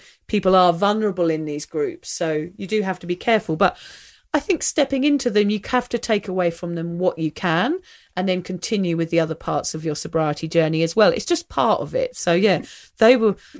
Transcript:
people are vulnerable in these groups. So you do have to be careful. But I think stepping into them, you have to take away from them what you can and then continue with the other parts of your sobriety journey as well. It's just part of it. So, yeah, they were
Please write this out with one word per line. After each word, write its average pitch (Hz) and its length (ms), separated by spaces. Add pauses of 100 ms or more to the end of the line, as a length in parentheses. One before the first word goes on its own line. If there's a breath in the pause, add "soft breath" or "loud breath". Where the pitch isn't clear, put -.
(280 soft breath)
people 190 260
are 180 180
vulnerable 190 580
in 156 160
these 147 200
groups. 147 440
So 160 460
you 190 100
do 208 160
have 190 180
to 180 60
be 175 100
careful. 196 400
But 185 200 (580 loud breath)
I 302 60
think - 220
stepping 277 420
into 285 240
them, 202 220
you 208 160
have 247 240
to 240 80
take 208 300
away 185 220
from 170 240
them 170 240
what 185 200
you 160 140
can 190 480 (360 soft breath)
and 190 120
then 185 140
continue 180 540
with 165 140
the 165 100
other 160 140
parts 156 400
of 160 100
your 151 120
sobriety 160 500
journey 160 360
as 165 120
well. 208 180
It's - 140
just - 220
part 240 320
of 151 140
it. - 220
So, - 160
yeah, 185 300 (360 loud breath)
they 233 180
were 220 180 (260 loud breath)